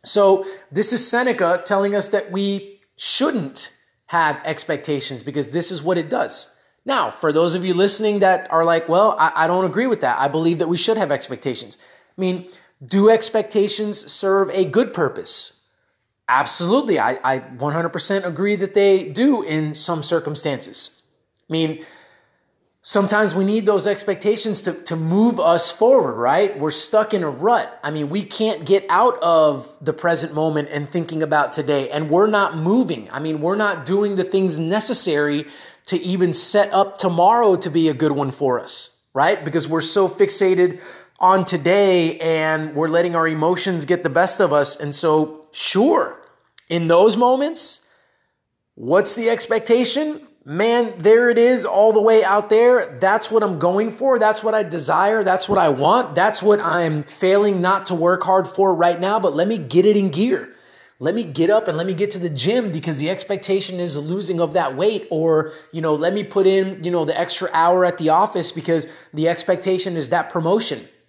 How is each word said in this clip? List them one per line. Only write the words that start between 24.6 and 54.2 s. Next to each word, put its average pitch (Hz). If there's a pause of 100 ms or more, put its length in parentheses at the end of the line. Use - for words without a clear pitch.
to, 170
to -
move 196
us 170
forward, 220
right? 143
We're 151
stuck 214
in 185
a 151
rut. 160
I 147
mean, 151
we 190
can't 214
get 196
out 226
of 156
the 151
present 165
moment 156
and 147
thinking 160
about 151
today, 139
and 151
we're 185
not 202
moving. 160
I 131
mean, 156
we're 151
not 180
doing 202
the 185
things 185
necessary 160 (400)
to 180
even 180
set 202
up 196
tomorrow 190
to 165
be 160
a 147
good 151
one 139
for 127
us, - (140)
right? 156
Because 151
we're 160
so 190
fixated 185 (380)
on 185
today 180
and 156
we're 160
letting 170
our 160
emotions 165
get 175
the 156
best 175
of 170
us. 143
And 143
so, 156
sure, - (480)
in 165
those 185
moments, 262 (880)
what's 151
the 226
expectation? 233 (240)
Man, 220
there 226
it 233
is 233
all 208
the 214
way 220
out 208
there. 220
That's 208
what 220
I'm 185
going 196
for. 247
That's 214